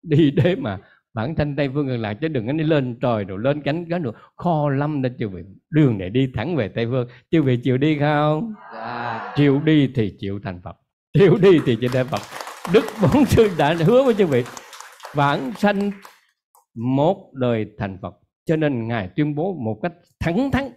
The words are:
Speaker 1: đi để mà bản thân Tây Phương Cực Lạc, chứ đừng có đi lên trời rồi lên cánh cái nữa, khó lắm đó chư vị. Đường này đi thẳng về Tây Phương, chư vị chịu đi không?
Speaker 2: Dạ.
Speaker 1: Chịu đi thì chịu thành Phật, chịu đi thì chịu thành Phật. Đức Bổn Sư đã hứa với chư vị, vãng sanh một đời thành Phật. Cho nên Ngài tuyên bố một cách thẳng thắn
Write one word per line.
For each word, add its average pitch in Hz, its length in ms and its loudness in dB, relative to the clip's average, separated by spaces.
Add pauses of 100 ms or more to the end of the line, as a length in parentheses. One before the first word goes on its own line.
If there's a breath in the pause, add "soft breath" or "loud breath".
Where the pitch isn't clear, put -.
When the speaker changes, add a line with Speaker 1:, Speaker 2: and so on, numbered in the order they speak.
Speaker 1:
đi 147 240 4
để 175 260 2
mà 104 220 -6 (360 soft breath)
bản 127 200 -4
thân 147 220 -2
Tây 143 180 -2
Phương 143 140 -2
Cực 120 120 -4
Lạc, 104 140 -4
chứ 147 140 -6
đừng 127 180 -4
có 131 60 -4
đi 156 120 -2
lên 135 360 0
trời 113 240 0
rồi 95 140 -8
lên 139 240 -2
cánh 165 280 -4
cái 175 100 -4
nữa, 123 120 -6 (240 loud breath)
khó 151 340 -2
lắm 143 320 -2
đó 127 60 -2 (100)
chư 110 100 -4
vị. 90 140 -10 (280)
Đường 135 280 4
này 92 120 -6
đi 131 240 0
thẳng 151 220 -4
về 107 120 0
Tây 120 180 -4
Phương, 123 220 -4 (220 loud breath)
chư 165 120 4
vị 127 140 2
chịu 127 220 0
đi 151 200 2
không? 151 560 0 (200)
Speaker 2:
Dạ. 117 600 -10
Speaker 1:
Chịu 143 280 4
đi 151 300 4
thì 107 240 -2
chịu 98 240 -8
thành 92 220 -10
Phật, 85 120 -16 (360)
chịu 190 300 6
đi 180 240 8
thì 120 140 2
chịu 123 120 -2
thành 127 140 0
Phật. 104 140 -4 (520)
Đức 220 120 4 (180)
Bổn 233 220 4
Sư 220 340 4
đã 151 160 2
hứa 190 280 4
với 247 120 4
chư 196 120 2
vị, 123 180 0 (720)
vãng 147 380 0
sanh 202 380 0 (840 loud breath)
một 139 600 -2
đời 120 320 -2 (120)
thành 98 240 -8
Phật. 92 160 -14 (260)
Cho 160 120 0
nên 135 320 -2
Ngài 110 200 -4
tuyên 147 260 -2
bố 175 200 -4
một 110 280 -6
cách 175 100 -4 (280)
thẳng 240 300 0
thắn 254 260 -2